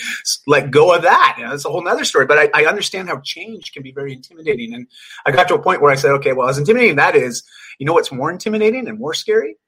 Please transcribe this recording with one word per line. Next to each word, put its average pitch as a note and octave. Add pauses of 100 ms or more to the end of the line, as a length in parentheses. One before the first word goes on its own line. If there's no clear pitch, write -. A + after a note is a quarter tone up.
(100)
<laughs> -
s-, -
let C#3
go D#3+
of E3+
that. F#3+
You A#2+
know, A#2+
that's C#3+
a D3+
whole E3+
nother A#3+
story. C#3
But D3
I, D3+ (120)
I D#3
understand F#3+
how C#3+
change F#3
can D3
be C3
very C#3
intimidating. B2+
And B2 (400)
I C#3+
got -
to F3
a D3
point F#3
where C#3+
I C3+
said, C#3
"Okay, C#3
well, B2+
as C3
intimidating G3
that F3
is, B2+ (380)
you C#3
know D#3+
what's -
more C3+
intimidating G#3+
and E3
more D#3+
scary? - (120)